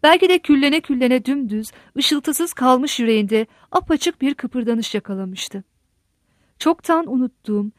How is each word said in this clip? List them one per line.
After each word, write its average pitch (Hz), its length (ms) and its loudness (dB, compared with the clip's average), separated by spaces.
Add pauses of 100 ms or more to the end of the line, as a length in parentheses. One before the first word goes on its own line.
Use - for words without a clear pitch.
belki 349 260 6
de 359 100 4
küllene 285 420 2
küllene 254 440 0
dümdüz, 220 460 -4 (260)
ışıltısız 302 560 -2
kalmış 254 480 2
yüreğinde 220 460 2 (260)
apaçık 339 480 -2
bir 277 140 0
kıpırdanış 233 600 -4
yakalamıştı. 190 720 -8 (920)
Çoktan 330 540 -2
unuttuğum, 214 680 -4